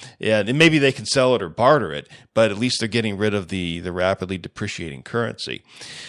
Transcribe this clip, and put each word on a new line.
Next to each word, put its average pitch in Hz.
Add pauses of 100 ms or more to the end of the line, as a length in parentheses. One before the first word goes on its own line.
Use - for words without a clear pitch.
(200)
and, 107
and 135
maybe 160
they 139
can 107
sell 127
it 107
or 92
barter 113
it, 73 (280)
but 110
at 98
least 120
they're 113
getting 107
rid 104
of 98
the, 87
the 87
rapidly 92
depreciating 85
currency. 113 (460)